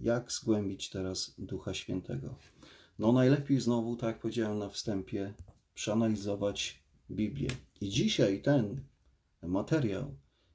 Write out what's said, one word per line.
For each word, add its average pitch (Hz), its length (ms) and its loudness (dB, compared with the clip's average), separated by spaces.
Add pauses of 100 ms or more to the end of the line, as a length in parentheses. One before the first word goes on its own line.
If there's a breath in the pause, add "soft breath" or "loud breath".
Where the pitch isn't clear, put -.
jak 120 320 0
zgłębić 104 580 0
teraz 92 480 -6
Ducha 95 360 -6
Świętego? - 600 -6 (640 loud breath)
No 110 140 6
najlepiej 131 480 6
znowu, 117 360 0
tak 117 100 -4
jak 113 120 -2
powiedziałem 107 400 -2
na 104 100 -4
wstępie, 101 680 -4 (400)
przeanalizować 104 1080 -2 (280)
Biblię. - 380 -2 (320)
I 101 80 -4
dzisiaj 117 540 2
ten 135 420 2 (580)
materiał 98 720 0 (400)